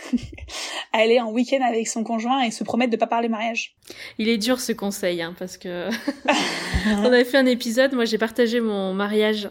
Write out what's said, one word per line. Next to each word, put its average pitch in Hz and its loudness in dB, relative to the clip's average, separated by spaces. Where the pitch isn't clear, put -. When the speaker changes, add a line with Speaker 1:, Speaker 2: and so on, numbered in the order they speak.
Speaker 1:
<laughs> - -8
Aller 226 4
en 226 -2
week-end 254 0
avec 226 0
son 226 -4
conjoint 233 0
et 226 0
se 220 -8
promettre 240 0
de 226 0
pas 226 0
parler 233 0
mariage. 226 -4
Speaker 2:
Il 220 0
est 233 2
dur 247 0
ce 240 -4
conseil, 190 -4
hein, 170 -8
parce 185 -10
que 175 -8
<laughs> - -2
on 208 2
avait 247 6
fait 254 2
un 262 6
épisode, 254 2
moi 240 2
j'ai 220 0
partagé 226 2
mon 196 0
mariage 208 0